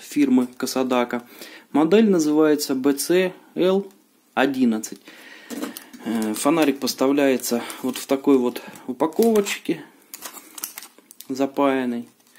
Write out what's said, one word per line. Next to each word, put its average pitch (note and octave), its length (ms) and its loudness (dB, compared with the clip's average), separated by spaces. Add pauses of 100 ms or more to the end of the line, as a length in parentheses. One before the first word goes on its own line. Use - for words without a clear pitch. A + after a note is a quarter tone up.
фирмы B2+ 560 2
Касадака. B2 680 -2 (460)
Модель F#3+ 380 4
называется D3+ 680 2
Б C3+ 160 2
Ц F3+ 400 0 (240)
Л F#3+ 320 0 (460)
одиннадцать. B2 680 0 (1040)
Э, A2 300 -2
фонарик C#3+ 460 0
поставляется C3 840 0 (180)
вот B2+ 140 -6
в - 120 -12
такой C3+ 300 2
вот B2 240 -2 (260)
упаковочке F3 1000 0 (1400)
запаянной. C3 800 -2 (300)